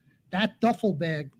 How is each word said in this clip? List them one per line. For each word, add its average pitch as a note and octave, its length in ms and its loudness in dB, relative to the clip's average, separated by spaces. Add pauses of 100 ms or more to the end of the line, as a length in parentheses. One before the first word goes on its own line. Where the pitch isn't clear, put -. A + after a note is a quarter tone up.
(300)
that G#3+ 300 -2
duffel A3+ 320 2
bag D#3 480 -4